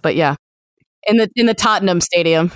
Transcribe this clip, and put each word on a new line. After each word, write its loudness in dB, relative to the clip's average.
but -2
yeah, 0
in 2
the, 0
in 2
the 2
Tottenham 0
Stadium. 0